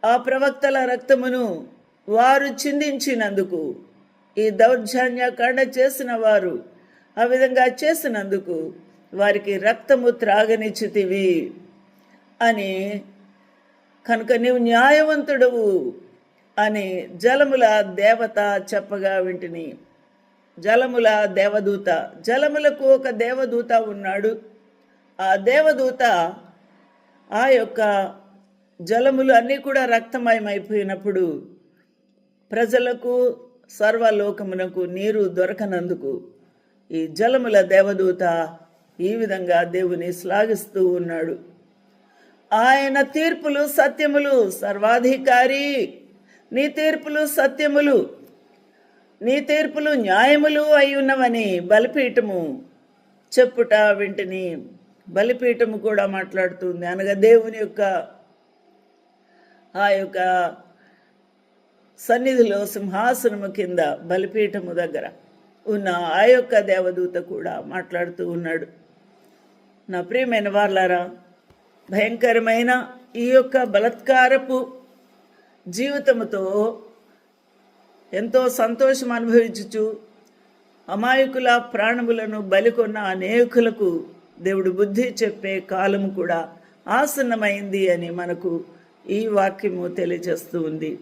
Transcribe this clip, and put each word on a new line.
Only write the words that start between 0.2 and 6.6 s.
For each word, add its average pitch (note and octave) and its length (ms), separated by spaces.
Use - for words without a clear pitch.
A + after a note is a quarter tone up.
రక్తమును B3 880
వారు C4 360
చిందించినందుకు, A3+ 1300
ఈ G#3+ 120
దౌర్జన్య B3 800
కాండ B3 300
చేసిన C4 360
వారు G#3 500